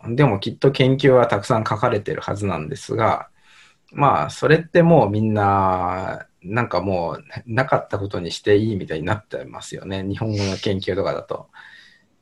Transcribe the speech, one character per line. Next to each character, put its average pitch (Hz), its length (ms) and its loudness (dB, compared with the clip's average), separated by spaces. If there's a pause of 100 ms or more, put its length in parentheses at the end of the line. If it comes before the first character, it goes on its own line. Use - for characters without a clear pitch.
で 120 180 2
も 101 160 2
き 117 100 -6
っ - 60 -8
と 139 160 2
研 131 240 2
究 139 140 4
は 123 160 6
た 104 120 2
く 104 60 -6
さ 117 140 2
ん 110 60 -2
書 110 120 -4
か 117 140 0
れ 107 100 0
て - 140 -6
る - 80 -8
は - 120 -6
ず 101 120 -6
な 87 100 -2
ん 78 140 -8
で - 60 -8
す - 200 -8
が、 110 320 0 (640)
ま 107 340 2
あ、 - 40 -8
そ - 180 0
れ 156 80 8
っ 165 40 2
て 170 220 4
も 160 240 6
う 101 40 -2
み 107 100 0
ん 110 140 0
な、 95 920 0 (160)
な 110 200 -4
ん 107 80 -6
か 87 100 -2
も 87 380 -4
う、 - 60 -20 (220)
な 123 200 -2
か - 100 2
っ - 120 -4
た 101 100 -6
こ 101 100 -6
と 98 120 -8
に 85 100 -8
し - 100 -10
て 104 160 4
い 110 160 0
い 98 40 -2
み 85 100 -6
た 78 100 -6
い 78 40 -6
に 80 60 -8
な 104 100 0
っ 107 100 -12
て - 180 -10
ま - 160 -16
す - 160 -14
よ - 80 -14
ね。 95 180 -8
日 98 160 -6
本 113 140 -4
語 104 120 -2
の 95 120 -4
研 98 220 -2
究 92 180 -6
と 95 80 -2
か 73 80 -2
だ - 100 -8
と。 - 260 -10 (720)